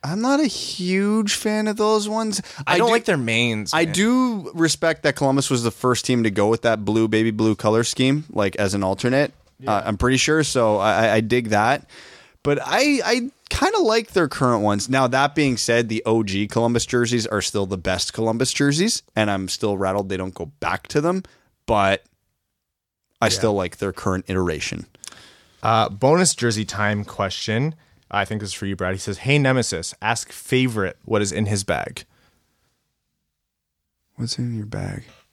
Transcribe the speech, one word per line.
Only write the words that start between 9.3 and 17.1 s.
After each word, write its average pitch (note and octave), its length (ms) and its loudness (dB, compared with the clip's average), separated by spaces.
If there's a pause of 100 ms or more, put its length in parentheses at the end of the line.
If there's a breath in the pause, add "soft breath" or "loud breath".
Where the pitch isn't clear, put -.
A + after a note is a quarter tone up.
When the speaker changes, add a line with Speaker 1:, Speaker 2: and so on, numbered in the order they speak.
Speaker 2:
Yeah. G#2 160 -4
Speaker 1:
Uh, G2 100 0
I'm G#2 140 -4
pretty B2+ 180 2
sure, D#3 260 2
so A2+ 360 2
I, G#2 140 2 (160)
I, G2+ 80 4
I A2 40 4
dig A2+ 300 0
that. A2 340 2 (580 loud breath)
But C#3+ 220 0
I, C4+ 400 0
I A#3+ 260 -2 (200)
kinda G#4 300 0
like A3+ 320 2
their E3+ 140 4
current B2 360 0
ones. G#2 260 0
Now, C3 200 2
that C#3 260 0
being C#3 240 2
said, A#2 320 2
the A2 160 -2
O A2+ 160 4
G G2+ 260 -2
Columbus A#2 380 0
jerseys A#2+ 400 0